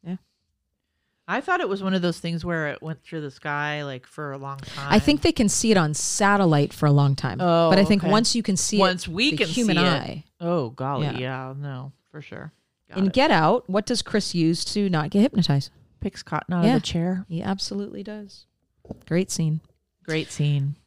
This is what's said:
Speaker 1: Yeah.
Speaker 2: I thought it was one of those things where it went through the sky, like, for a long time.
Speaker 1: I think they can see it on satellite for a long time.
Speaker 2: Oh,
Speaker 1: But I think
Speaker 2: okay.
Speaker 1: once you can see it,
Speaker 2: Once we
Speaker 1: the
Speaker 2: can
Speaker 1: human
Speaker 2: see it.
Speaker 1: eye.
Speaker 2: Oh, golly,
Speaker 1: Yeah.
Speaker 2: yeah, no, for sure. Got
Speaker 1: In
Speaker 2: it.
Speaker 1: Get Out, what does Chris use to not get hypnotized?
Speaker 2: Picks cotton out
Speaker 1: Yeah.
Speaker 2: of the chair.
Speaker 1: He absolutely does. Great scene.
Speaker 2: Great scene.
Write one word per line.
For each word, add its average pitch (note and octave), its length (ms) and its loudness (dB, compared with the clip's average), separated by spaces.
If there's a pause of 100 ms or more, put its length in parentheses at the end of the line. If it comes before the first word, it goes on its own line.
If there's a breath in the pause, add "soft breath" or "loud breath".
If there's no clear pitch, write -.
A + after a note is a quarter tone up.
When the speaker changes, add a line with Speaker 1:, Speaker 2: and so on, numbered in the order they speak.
Speaker 1:
Yeah. F3+ 140 -8 (1080)
Speaker 2:
I A3 140 -2
thought F4+ 180 0
it D4+ 80 -2
was G3 160 -4
one F#3+ 100 0
of F#3 80 2
those E3+ 180 -2
things E3+ 260 -6
where D#3+ 240 -2
it - 120 -8
went D#3+ 220 -10
through E3 160 -10
the D3 120 -8
sky, D3 520 -6
like, C3 240 -10
for D3 240 -10
a C3+ 60 -10
long C3+ 220 -12
time. C#3 300 -10
Speaker 1:
I G3+ 100 6
think D4 240 2
they E4 100 4
can G#3 160 2
see - 220 2
it G3+ 60 6
on D#3 160 2
satellite F3+ 760 2
for - 140 -2
a D3 60 6
long C#3+ 240 6
time. A2 260 -4
Speaker 2:
Oh, E3+ 280 4
Speaker 1:
But F#3+ 100 6
I G3+ 40 6
think G3 200 2
Speaker 2:
okay. F#3 80 2
Speaker 1:
once A3 220 4
you A#3 100 -2
can G3 120 0
see - 220 0
it, - 20 4
Speaker 2:
Once F#3 300 2
we A3 220 0
Speaker 1:
the D3+ 60 -4
Speaker 2:
can G#3 100 0
Speaker 1:
human G3 300 0
Speaker 2:
see F3 60 4
it. F3+ 40 4
Speaker 1:
eye. D3+ 360 -2 (160)
Speaker 2:
Oh, E3+ 300 -2
golly, C#3 380 -4
Speaker 1:
Yeah. A#2+ 100 -6
Speaker 2:
yeah, C3 400 -8
no, C#3 340 -10 (200)
for D3 100 -16
sure. - 320 -16 (360)
Got F#3+ 100 -8
Speaker 1:
In G3 80 2
Speaker 2:
it. F#3 60 0
Speaker 1:
Get C#4 180 4
Out, F3+ 380 2
what G3+ 160 -2
does B3 160 -2
Chris - 320 -2
use E3 320 0
to G3+ 240 -2
not D#3 200 -2
get G3+ 120 2
hypnotized? D#3 500 2 (280)
Speaker 2:
Picks - 240 -8
cotton - 300 -6
out F3 100 2
Speaker 1:
Yeah. A#3 120 6
Speaker 2:
of A3+ 60 2
the - 60 -10
chair. F3+ 400 -2
Speaker 1:
He E3 140 -6
absolutely G3+ 600 -6
does. G#3 420 -16 (600)
Great F3+ 240 0
scene. D#3 300 -2 (460)
Speaker 2:
Great D#3+ 260 -4
scene. C#3+ 440 -2 (120)